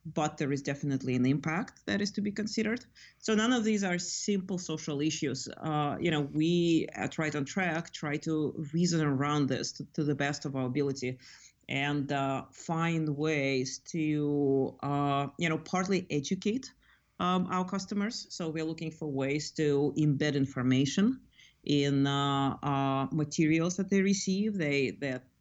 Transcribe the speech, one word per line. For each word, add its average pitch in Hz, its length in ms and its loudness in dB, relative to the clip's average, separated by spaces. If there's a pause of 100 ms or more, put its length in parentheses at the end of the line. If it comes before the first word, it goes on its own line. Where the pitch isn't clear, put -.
(140)
but 156 240 -2
there 143 160 0
is 139 80 -2
definitely 135 540 -2
an 123 100 4
impact 151 480 0 (120)
that 202 160 0
is 208 100 -2
to 202 100 -4
be 202 100 -2
considered. 214 540 -4 (320)
So - 160 0
none 220 200 4
of 233 100 2
these 214 200 2
are 180 160 0
simple 185 600 -2
social 156 420 -4
issues. 151 460 -2
Uh, 147 520 -2
you 170 120 0
know, 147 220 0
we 165 600 4
at - 240 -6
Right 151 180 0
on 139 100 -2
Track 170 460 -2
try 151 260 -4
to 151 360 -2 (200)
reason 170 280 4
around 143 480 2
this 117 240 -2
to, - 100 -10 (100)
to 160 100 -2
the 147 120 0
best 143 300 -2
of 135 100 -6
our 131 120 -2
ability 131 500 -2 (500)
and, 143 440 -2
uh, 135 400 0
find 160 680 -2
ways 135 640 0 (120)
to, 147 880 2
uh, 143 440 0 (120)
you 170 100 0
know, 160 80 0
partly 185 520 -2
educate, 190 640 -2 (480)
um, 180 300 0
our 185 160 0
customers. 202 640 -4
So 165 200 -6
we're 160 220 -4
looking 160 200 -6
for 160 180 -8
ways 139 420 -2
to 147 460 2
embed 151 380 4
information 135 840 2 (440)
in, 143 420 4
uh, 139 560 2
uh, 135 500 0
materials 160 640 2
that 190 120 -2
they 196 140 4
receive, 196 460 0 (100)
they, 139 420 2
that, 127 220 -4 (180)